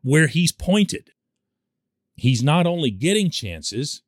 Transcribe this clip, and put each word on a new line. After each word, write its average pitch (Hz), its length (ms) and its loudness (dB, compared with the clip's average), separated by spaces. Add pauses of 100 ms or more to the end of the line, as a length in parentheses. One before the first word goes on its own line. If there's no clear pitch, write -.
where 151 240 4
he's 156 260 0
pointed. - 580 -2 (1040)
He's 123 280 0
not 160 240 2
only 170 240 0
getting 170 400 0
chances 101 760 -8